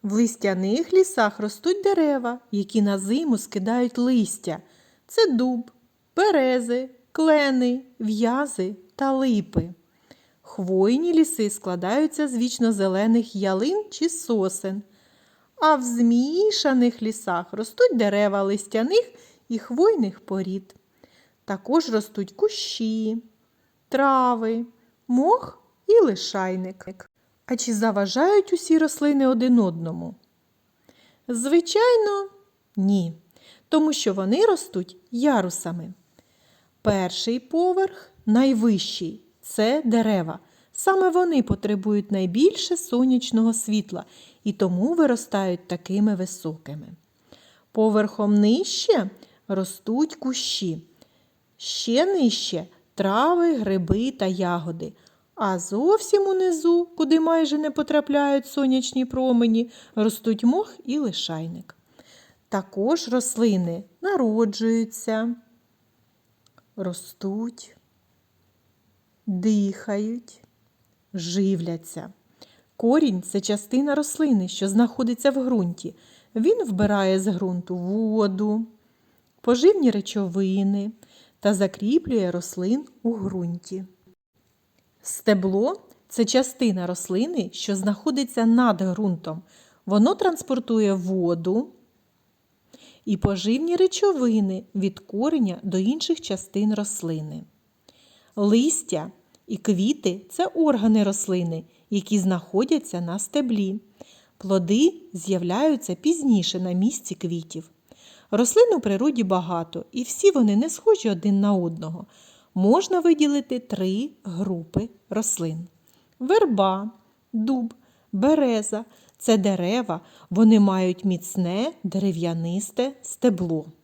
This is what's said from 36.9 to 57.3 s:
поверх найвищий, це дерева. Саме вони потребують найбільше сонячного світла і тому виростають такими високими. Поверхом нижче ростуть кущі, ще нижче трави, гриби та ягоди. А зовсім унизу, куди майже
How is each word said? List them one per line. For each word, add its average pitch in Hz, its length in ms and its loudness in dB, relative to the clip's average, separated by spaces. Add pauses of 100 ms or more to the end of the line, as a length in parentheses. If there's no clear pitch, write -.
поверх 359 680 -2 (160)
найвищий, 220 960 0 (180)
це 240 440 -2
дерева. 214 540 0 (340)
Саме 381 380 2
вони 330 320 2
потребують 208 720 -2
найбільше 202 640 0
сонячного 247 760 0
світла 208 520 -4 (400)
і 208 80 -2
тому 202 420 0
виростають 208 720 0
такими 202 460 -2
високими. 160 720 -10 (840)
Поверхом 214 640 2
нижче 220 760 2 (380)
ростуть 220 640 -2
кущі, 190 680 -6 (760)
ще 254 500 0
нижче 240 600 0 (280)
трави, 294 600 2
гриби 196 540 0
та 208 160 -4
ягоди. 175 640 -4 (420)
А 196 240 -2
зовсім 370 640 2
унизу, 349 760 2
куди 320 240 4
майже 320 380 2